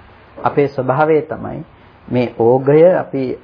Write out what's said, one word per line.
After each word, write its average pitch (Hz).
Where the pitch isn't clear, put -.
අපේ 139
ස්වභාවය 143
තමයි 113
මේ 123
ඕඝය 135
අපි, 135